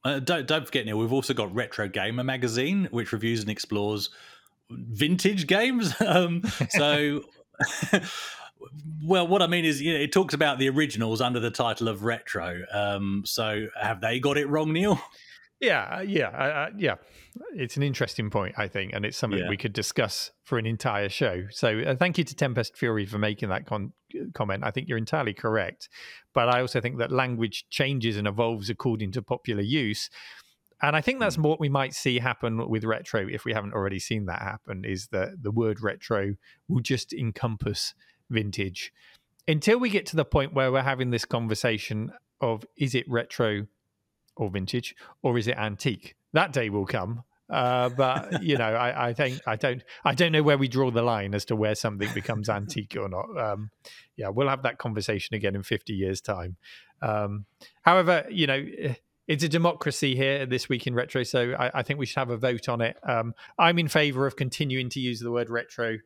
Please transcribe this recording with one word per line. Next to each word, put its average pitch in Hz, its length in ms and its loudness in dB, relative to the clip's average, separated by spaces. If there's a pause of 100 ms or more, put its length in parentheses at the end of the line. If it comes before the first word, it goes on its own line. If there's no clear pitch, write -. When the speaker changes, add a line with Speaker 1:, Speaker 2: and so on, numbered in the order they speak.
Speaker 1:
Uh, 139 140 0
don't, 139 280 0
don't 156 200 2
forget, 123 180 0
Neil, 107 140 0
we've 113 140 2
also 135 200 2
got 104 220 0
Retro 107 340 -2
Gamer 110 360 -2
magazine, 131 640 0
which 117 220 -2
reviews 113 280 0
and 104 80 -4
explores 104 640 -2 (580)
vintage 151 800 0
games. 220 500 2
<laughs> - 80 -4
Um, 170 380 4 (280)
so, 147 520 2 (720)
<laughs> 190 100 4 (1040)
well, 175 240 4
what 190 140 6
I 170 40 6
mean 170 180 2
is, 147 160 2
you 160 140 0
know, 143 60 2
it 147 120 0
talks 185 220 4
about 143 240 4
the 135 100 4
originals 117 520 2
under 123 180 2
the 113 140 0
title 113 360 0
of 101 140 -4
retro. 90 600 -4 (100)
Um, 101 540 0
so 107 420 -2 (120)
have 104 200 -2
they 117 180 0
got 139 200 2
it 143 100 0
wrong, 156 240 0
Neil? 185 280 2 (600)
Speaker 2:
Yeah, 160 380 0
uh, - 20 -6
yeah, 190 280 0
uh, 135 140 -4
uh, 147 340 0
yeah. 143 200 0 (580)
It's 135 220 -6
an 139 80 2
interesting 123 460 -2
point, 95 280 -2
I 107 80 -2
think, 98 280 -4
and 104 100 -4
it's 113 120 -4
something 104 240 -2
Speaker 1:
Yeah. 87 80 -4
Speaker 2:
we 98 80 -2
could 107 160 -4
discuss - 600 -2 (100)
for 123 160 -2
an 110 80 -2
entire 107 420 0
show. 95 420 -2
So, 110 300 0
uh, 131 140 0
thank 175 240 2
you 147 60 2
to - 100 -8
Tempest 123 420 -2
Fury 110 300 0
for 104 120 -6
making 107 320 0
that - 140 -2
con-, 104 280 -4 (420)
comment. 98 300 -2
I 120 80 -2
think 165 160 -6
you're 117 100 -2
entirely 113 360 -2
correct, 110 540 -2 (460)
but 120 180 4
I 123 100 4
also 127 180 0
think - 180 -4
that - 140 0
language 123 580 0
changes 123 460 0
and 104 100 0
evolves 107 440 0
according 107 420 0
to 123 100 -4
popular 107 400 -2
use. 110 480 0 (720)
And 147 140 4
I 156 40 4
think 254 200 0
that's 185 160 2
Speaker 1:
Hmm. 156 60 2
Speaker 2:
what 156 180 4
we 147 80 2
might 135 260 2
see 123 240 0
happen 117 500 0
with 110 140 0
retro, 110 460 -2
if - 160 -8
we 117 80 -2
haven't 104 200 -4
already 98 280 -2
seen 107 260 -4
that 87 160 -6
happen, 98 420 -8
is 98 280 -6
that 117 320 -4
the 104 80 -2
word 110 280 0
retro 101 540 -2 (320)
will 160 140 0
just 123 320 -4
encompass 110 840 -4 (360)
vintage 104 600 -2 (540)
until 165 320 4
we 247 120 2
get 196 160 2
to 165 100 -4
the 151 80 4
point 143 300 2
where 131 180 4
we're 131 100 4
having 131 280 0
this 117 140 0
conversation 113 840 -2 (300)
of, 113 240 -2 (120)
is 131 200 0
it 117 120 0
retro 110 600 0 (680)
or 107 160 -4
vintage, 98 460 -4 (240)
or 123 160 2
is 110 100 2
it 123 120 0
antique? 107 580 -4 (160)
That 160 220 2
day 117 160 0
will 98 160 0
come. 113 360 -4 (280)
Uh, 123 400 2
but, 135 520 0
Speaker 1:
<laughs> - 0 -
Speaker 2:
you 151 140 2
know, 117 80 2
I, 120 440 0
I 117 40 -2
think, 131 340 -2
I 110 100 0
don't, 127 280 -2 (220)
I 131 80 4
don't 165 180 4
know 156 100 6
where 147 140 6
we 135 120 2
draw 127 220 2
the 117 120 2
line 104 320 0
as 101 120 0
to 117 80 0
where 107 200 2
something 104 400 -2
becomes 107 340 -2
Speaker 1:
<laughs> 104 100 0
Speaker 2:
antique 104 400 -6
or 101 120 -4
not. 92 160 -6 (120)
Um, 107 320 -4 (460)
yeah, 104 140 -6
we'll 131 180 2
have 131 140 0
that 123 160 -2
conversation 107 580 -2
again 98 180 0
in 98 80 -4
fifty - 300 -2
years' 95 300 -2
time. 90 340 -4 (460)
Um, 104 420 -2 (380)
however, 170 480 6
you 175 160 2
know, 135 180 0 (640)
it's 151 160 2
a 156 60 2
democracy 156 680 2
here 135 300 2
this 123 200 0
week 123 200 -2
in 123 80 -2
retro, 123 300 0
so 123 280 2
I, 127 280 0
I - 20 -2
think 143 160 -2
we 131 80 -2
should - 140 -2
have 120 100 -2
a 120 80 -2
vote 123 320 0
on 117 100 0
it. 117 160 0 (100)
Um, 117 280 -2 (240)
I'm 170 200 6
in 160 100 2
favour 139 380 2
of 131 100 -4
continuing 127 520 -2
to 135 120 -6
use 123 200 -2
the 120 100 -4
word 117 200 0
retro 117 560 -2